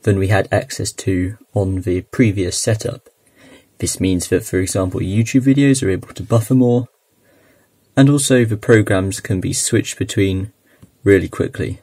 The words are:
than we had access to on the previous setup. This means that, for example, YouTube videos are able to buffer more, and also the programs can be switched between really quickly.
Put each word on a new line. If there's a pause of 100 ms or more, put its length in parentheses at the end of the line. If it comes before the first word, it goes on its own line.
than
we
had
access (160)
to (160)
on
the (160)
previous
setup. (680)
This
means
that,
for
example,
YouTube
videos
are
able
to
buffer
more, (1080)
and
also
the
programs
can
be
switched
between (520)
really
quickly.